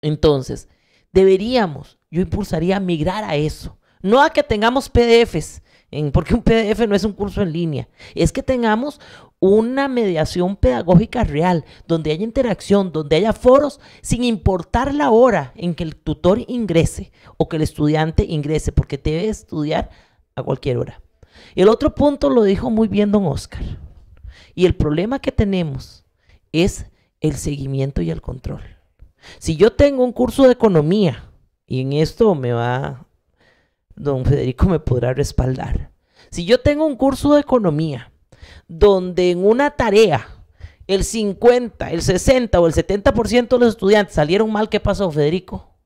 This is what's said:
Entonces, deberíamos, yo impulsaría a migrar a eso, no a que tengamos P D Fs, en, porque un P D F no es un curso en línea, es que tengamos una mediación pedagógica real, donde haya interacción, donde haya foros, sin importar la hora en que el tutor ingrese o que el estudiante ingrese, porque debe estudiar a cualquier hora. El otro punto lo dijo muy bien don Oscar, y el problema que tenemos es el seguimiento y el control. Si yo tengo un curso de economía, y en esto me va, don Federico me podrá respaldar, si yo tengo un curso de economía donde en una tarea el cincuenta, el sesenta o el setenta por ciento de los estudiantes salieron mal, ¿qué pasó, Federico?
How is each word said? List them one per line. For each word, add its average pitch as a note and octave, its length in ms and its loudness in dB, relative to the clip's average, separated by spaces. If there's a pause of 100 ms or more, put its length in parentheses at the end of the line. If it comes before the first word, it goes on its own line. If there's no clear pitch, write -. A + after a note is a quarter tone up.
Entonces, D3+ 680 -2 (420)
deberíamos, F#3+ 840 0 (140)
yo E3 100 -4
impulsaría F#3 560 -2
a - 20 -4
migrar F3+ 440 -4
a G3+ 120 -6
eso, - 440 -6 (220)
no A3 200 4
a D#4 80 4
que D4 140 0
tengamos A#3 460 -2
P A#3+ 160 2
D A#3 200 6
Fs, - 380 -10 (260)
en, D3 220 -6
porque E3+ 240 0
un A#3 80 -2
P A#3 100 4
D A3 180 0
F G#3+ 160 0
no G3+ 80 0
es F#3+ 80 0
un G#3 100 -4
curso G3+ 280 -6
en F3 100 -2
línea, D3+ 360 -6 (260)
es - 180 0
que C4+ 120 -8
tengamos A#3+ 560 -2 (400)
una A3+ 480 2
mediación F#3+ 680 -2
pedagógica A3+ 680 2
real, E3 420 0 (220)
donde D#3 240 -2
haya E3 120 -4
interacción, G3+ 680 0
donde D#3 240 -2
haya G#3 180 2
foros, C4+ 460 2 (220)
sin A#3+ 220 -4
importar A#3 680 -2
la D4 180 0
hora A3 440 4
en F3 200 -6
que F3 80 -8
el D#3 120 -10
tutor F3 520 0
ingrese F#3+ 640 -2 (260)
o D#3 120 -4
que E3 80 -6
el D#3 40 -2
estudiante D#3 640 0
ingrese, D#3 480 -4
porque - 260 -2
debe D#3+ 300 -4
estudiar D#3 600 -6 (460)
a C3 80 -10
cualquier C3+ 340 -4
hora. - 240 -8 (540)
El F#3+ 120 4
otro A3+ 260 2
punto C#4+ 360 0
lo B3 140 4
dijo G3+ 260 0
muy A3 180 0
bien G3+ 240 0
don G3+ 140 2
Oscar, - 380 -6 (920)
y F3 100 2
el E3+ 100 2
problema E3+ 440 -2
que - 120 -4
tenemos F3 720 -4 (460)
es F3 340 -2 (360)
el D3+ 140 -2
seguimiento C3+ 680 -6
y E3 100 -4
el D#3+ 100 -10
control. - 400 -12 (760)
Si D#3+ 160 -4
yo G3+ 180 4
tengo C#4+ 300 2
un B3 80 0
curso B3+ 320 0
de B3+ 100 8
economía, F3+ 800 2 (340)
y B2+ 140 -6
en C3+ 140 -4
esto D#3+ 420 2
me B2 160 -4
va, B2 560 -4 (880)
don C3+ 300 -4
Federico C3 420 0
me E3 120 0
podrá B2 340 -2
respaldar, - 800 -4 (380)
si F3 140 -10
yo A3 160 2
tengo D4 260 0
un C#4+ 120 -2
curso C#4 360 0
de D4 80 4
economía D#3+ 680 -2 (560)
donde F3+ 640 2
en F3 140 0
una C4 260 2
tarea G#3 560 2 (600)
el F#3+ 180 0
cincuenta, A3+ 840 0
el E3 100 -4
sesenta G#3+ 580 2
o E3+ 80 6
el D#3 60 2
setenta G3 400 0
por G#3+ 160 -2
ciento A#3+ 280 2
de A#3+ 80 4
los A3 100 2
estudiantes G3+ 400 2
salieron F#3+ 360 0
mal, G#3+ 160 -2
¿qué G#3 140 -4
pasó, F#3+ 280 -2
Federico? D#3 760 -4